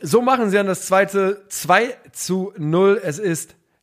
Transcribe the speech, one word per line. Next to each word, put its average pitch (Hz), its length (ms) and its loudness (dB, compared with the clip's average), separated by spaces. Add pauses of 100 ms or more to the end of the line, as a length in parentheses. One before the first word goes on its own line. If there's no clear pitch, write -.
so 185 180 2
machen 240 300 2
sie 196 60 2
dann 202 100 0
das 185 200 -4
zweite 196 600 0
zwei 202 460 0 (180)
zu 185 460 -4
null. 185 440 2
Es 156 180 -6
ist 170 340 -6 (280)